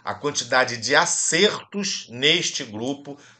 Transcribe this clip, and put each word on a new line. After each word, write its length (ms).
a 80
quantidade 640
de 180
acertos 1160
neste 540
grupo 540